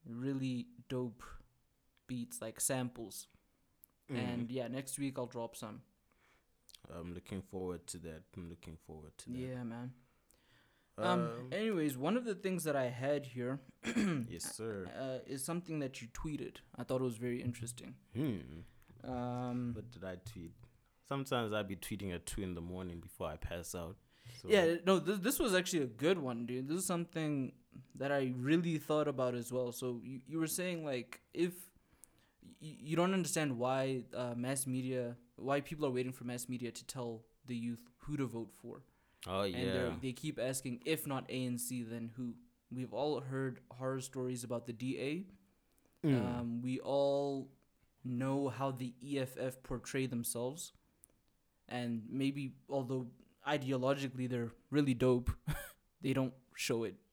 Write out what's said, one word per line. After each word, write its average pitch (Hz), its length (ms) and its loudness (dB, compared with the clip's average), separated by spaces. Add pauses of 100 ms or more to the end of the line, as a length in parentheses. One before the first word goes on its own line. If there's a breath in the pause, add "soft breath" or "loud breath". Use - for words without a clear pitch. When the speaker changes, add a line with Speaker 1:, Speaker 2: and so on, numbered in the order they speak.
Speaker 1:
really 127 600 -2 (220)
dope 127 340 -2 (840)
beats, 120 340 -4
like, 110 180 -8
samples. 123 680 0 (840)
Speaker 2:
Mm. 127 60 0
Speaker 1:
And, 120 340 0
yeah, 127 160 -2
next 131 300 -4
week 139 220 -2
I'll 123 80 -2
drop 117 280 -6
some. 107 260 -8 (1120 soft breath)
Speaker 2:
I'm 85 200 -6
looking 92 280 -6
forward 90 460 -6
to 90 120 -8
that. 80 240 -10 (120)
I'm 87 140 -10
looking 82 280 -12 (100)
forward 78 320 -14
to - 100 -14
that. 123 80 -6
Speaker 1:
Yeah, 127 260 -6
man. 120 300 -8 (1040 soft breath)
Um, 110 100 2 (140)
Speaker 2:
Um, 123 300 -2
Speaker 1:
anyways, 170 460 2
one 165 200 2
of 247 80 0
the 208 100 0
things 185 300 -2
that 147 100 2
I 127 140 4
had 135 380 0
here 127 320 -2 (240)
<clears throat> 202 460 2
Speaker 2:
Yes, 85 140 -6 (120)
sir. 104 320 -4 (120)
Speaker 1:
uh, 131 260 -2
is 135 180 -4
something 170 360 -2
that 135 220 -2
you 117 80 -10
tweeted. - 480 -4 (180)
I 139 80 -6
thought 131 180 2
it 131 40 4
was 117 120 0
very 123 240 0
interesting. 120 540 -4 (180)
Speaker 2:
Hmm. 90 960 -4
Speaker 1:
Um, 123 640 -2
Speaker 2:
What 110 180 -8
did 87 120 -12
I 92 120 -6 (160)
tweet? 82 220 -12 (540)
Sometimes 131 460 0
I 104 100 2
be 98 120 -4
tweeting 98 380 -4
at 85 120 -6
two - 160 -4
in 92 140 -2
the 82 60 -6
morning 87 380 -6
before 90 280 -6
I 76 100 -4
pass - 380 -6
out. 87 200 -6 (460 loud breath)
So - 80 -10
Speaker 1:
Yeah, 170 260 8 (100)
no, 185 140 8
this, 175 200 2
this 226 200 2
was 240 140 4
actually 180 300 4
a 127 40 2
good 147 320 4
one, 120 260 -2
dude. 127 220 -2
This 160 120 0
is 185 60 -2
something 160 680 0 (420)
that 139 160 0
I 135 240 4
really 160 420 4
thought 151 300 4
about 127 260 2
as 120 180 -4
well. 123 200 0
So 123 320 -4
you, 131 240 -8
you 156 120 -2
were 160 80 2
saying, 175 380 0
like, 127 360 -2 (120)
if 175 200 2 (1080 soft breath)
y-, 151 180 -12
you 151 160 -2
don't 180 180 6
understand 151 440 2
why, 131 460 2 (100)
uh, 123 220 -2
mass 135 320 0
media, 127 480 0 (220)
why 139 240 2
people 151 240 -2
are 131 60 4
waiting 127 200 2
for 127 140 -10
mass 123 220 -4
media 120 240 -4
to - 140 -12
tell 117 380 -6 (240)
the 123 80 -4
youth 117 340 -4 (100)
who 147 180 -4
to 139 80 2
vote 117 260 -4 (100)
for. - 220 -12 (440 soft breath)
Speaker 2:
Oh, 95 140 2
Speaker 1:
And 98 120 2
they're, 92 360 2
Speaker 2:
yeah. 80 120 -2
Speaker 1:
they 131 120 -2
keep 151 260 -4
asking, 127 440 -2
"If 151 220 0
not 135 240 -2
A 127 160 0
N 123 140 0
C, 123 240 -4
then 117 340 -6
who?" 120 160 -4 (380)
We've 123 200 -4
all 135 300 2
heard 131 380 -2 (100)
horror 131 320 -2
stories 127 420 -2
about 120 220 -2
the 127 80 -4
D 127 260 -2
A. - 1080 -4
Speaker 2:
Mm. 120 320 6
Speaker 1:
Um, 117 240 -2
we 127 160 0
all 139 720 4 (520)
know 131 460 2
how 131 220 0
the 123 320 -4
E 139 160 -2
F 131 180 -2
F 131 240 -2
portray 131 460 -2
themselves. 123 680 -2 (920)
And 117 420 0
maybe, 135 460 0 (120)
although 131 400 0 (400)
ideologically 135 800 2
they're 120 240 0 (200)
really 139 240 6
dope, 123 340 6 (180)
<laughs> - 540 -6
they 135 120 2
don't 131 200 4 (220)
show 117 280 2
it 98 120 -2 (180)